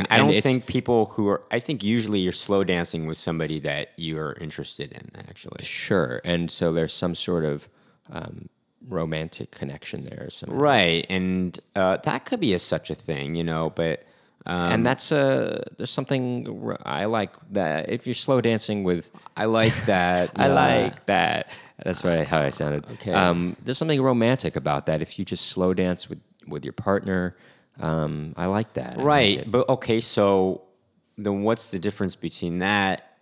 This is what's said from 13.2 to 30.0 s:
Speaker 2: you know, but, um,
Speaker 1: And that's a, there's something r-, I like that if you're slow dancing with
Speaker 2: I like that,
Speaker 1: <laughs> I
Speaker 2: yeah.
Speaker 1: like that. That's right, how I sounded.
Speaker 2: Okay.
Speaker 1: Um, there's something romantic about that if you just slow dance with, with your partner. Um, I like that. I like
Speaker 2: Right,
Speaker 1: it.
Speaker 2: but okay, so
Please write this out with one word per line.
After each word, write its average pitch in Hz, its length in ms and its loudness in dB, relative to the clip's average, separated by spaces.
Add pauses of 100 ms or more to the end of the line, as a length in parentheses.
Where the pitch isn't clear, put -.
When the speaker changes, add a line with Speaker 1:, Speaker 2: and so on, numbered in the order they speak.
Speaker 2:
you 85 80 -2
know, 80 280 -2
but, 82 320 -2 (440)
um, 87 240 0
Speaker 1:
And 113 140 2
that's 131 260 0
a, 135 520 2 (140)
there's - 140 -6
something 127 560 -2 (180)
r-, 110 180 -6
I 78 220 -2
like 110 240 0 (220)
that 80 380 0
if 120 180 -4
you're 123 80 -2
slow 131 260 2
dancing 110 420 0
with 87 280 0 (260)
Speaker 2:
I 101 80 0
like 113 300 4 (100)
that, 90 460 4
Speaker 1:
<laughs> - 40 -14
I 135 120 4
Speaker 2:
yeah. 139 60 4
Speaker 1:
like 131 520 2
that. 85 420 2 (360)
That's 90 200 -4
right, 82 240 2
how 78 140 2
I 71 80 2
sounded. 73 440 -4
Speaker 2:
Okay. - 180 -6
Speaker 1:
Um, 87 520 2
there's 127 140 -4
something 151 240 0
romantic 120 540 2
about 73 320 -2
that 78 140 2
if - 180 -8
you 95 60 -4
just - 220 -6
slow 92 280 0
dance 90 340 -2
with, 85 100 -12 (280)
with 73 160 -8
your 67 100 -8
partner. 92 640 -2 (440)
Um, 76 560 -4
I 87 120 -4
like 104 260 -2
that. - 200 -8
I - 20 -10
like 127 100 -2
Speaker 2:
Right, 135 360 6
Speaker 1:
it. 110 100 -8
Speaker 2:
but 123 180 2
okay, 120 300 2
so 98 640 2 (560)